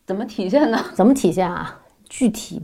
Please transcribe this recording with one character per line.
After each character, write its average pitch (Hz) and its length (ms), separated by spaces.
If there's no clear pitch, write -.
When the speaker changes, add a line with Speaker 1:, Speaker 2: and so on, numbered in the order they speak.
Speaker 1:
怎 190 120
么 220 100
体 185 240
现 277 180
呢？ 226 80
Speaker 2:
怎 190 120
么 269 80
体 190 160
现 180 180
啊？ 160 300
具 247 200
体 - 360